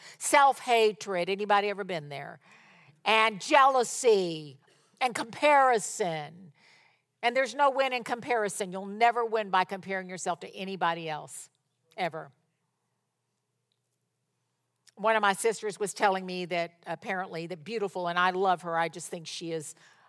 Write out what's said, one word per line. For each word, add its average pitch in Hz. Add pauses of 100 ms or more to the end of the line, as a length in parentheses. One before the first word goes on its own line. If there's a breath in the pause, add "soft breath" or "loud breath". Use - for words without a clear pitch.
(180 loud breath)
self-hatred. 220
Anybody 202
ever 202
been 160
there? 139 (640 soft breath)
And 220
jealousy 220 (420 soft breath)
and 247
comparison. 208 (680 soft breath)
And 240
there's 247
no 285
win 262
in 247
comparison. 208
You'll 196
never 226
win 214
by 185
comparing 190
yourself 175
to -
anybody 170
else, 151 (460)
ever. 160 (2750)
One 220
of 214
my 196
sisters 214
was 202
telling 190
me 180
that 170 (140)
apparently 185
that 165
beautiful, 185
and 175
I 185
love 185
her. 165
I 165
just 165
think 170
she 165
is, 160 (340 soft breath)